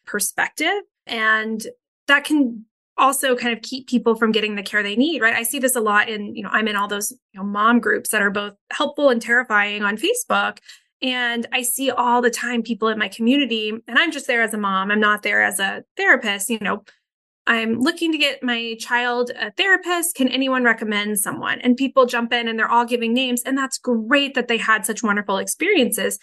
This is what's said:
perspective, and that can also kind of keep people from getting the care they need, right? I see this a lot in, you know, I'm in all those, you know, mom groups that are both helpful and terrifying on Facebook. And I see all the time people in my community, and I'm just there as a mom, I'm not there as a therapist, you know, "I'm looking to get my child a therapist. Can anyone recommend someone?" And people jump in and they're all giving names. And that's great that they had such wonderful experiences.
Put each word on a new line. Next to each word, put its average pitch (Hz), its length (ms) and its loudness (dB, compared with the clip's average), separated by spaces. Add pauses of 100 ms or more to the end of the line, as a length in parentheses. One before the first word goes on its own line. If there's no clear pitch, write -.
perspective, 311 760 -4 (240)
and 220 580 0 (420)
that 277 160 4
can 254 420 0 (320)
also 262 380 2
kind 240 160 -2
of 226 120 -6
keep - 240 -12
people 226 260 2
from 220 180 2
getting 208 220 0
the 202 80 -4
care 208 220 -2
they 202 120 -4
need, 269 280 2
right? 226 100 4
I 226 80 -2
see 233 160 -4
this 254 180 0
a 240 60 0
lot 208 260 2
in, 214 280 -8
you 220 80 -8
know, 190 80 -10
I'm 220 160 0
in 214 80 -2
all 202 120 -2
those, 202 220 -4
you - 300 -18
know, 190 40 -8
mom 208 360 2
groups 208 320 0
that 214 100 0
are 202 80 2
both 202 240 -4 (180)
helpful 294 380 0
and 240 100 2
terrifying 220 640 0
on 214 160 0
Facebook. 208 640 -2 (420)
And 240 500 -2
I 254 120 -2
see 262 260 -2
all 247 320 2
the 240 80 4
time 240 320 -2
people 220 280 -2
in 220 100 -2
my 214 80 0
community, 226 600 0
and 226 280 -6
I'm 320 140 4
just 277 160 -8
there 233 160 0
as 214 100 -2
a 214 60 -4
mom, 196 320 -2
I'm 208 80 2
not 208 240 2
there 208 180 0
as 202 180 0
a 196 240 -4 (140)
therapist, 254 540 0
you 220 80 -2
know, 202 240 -4 (640)
"I'm 226 320 2
looking 330 320 0
to 311 80 -2
get 285 240 -2
my 233 360 -4
child 247 560 -2
a 214 180 -6
therapist. 359 600 0
Can 262 140 2
anyone 262 360 0
recommend 214 560 0
someone?" - 420 -4
And 247 140 4
people 262 300 4
jump 240 260 -2
in 240 160 0
and 226 100 -2
they're 220 120 0
all 240 160 4
giving 226 300 0
names. 247 260 0
And 269 160 -2
that's 269 220 -4
great 254 560 0
that 247 120 0
they 233 100 0
had 214 280 0
such 220 160 -6
wonderful 202 360 0
experiences. 208 840 0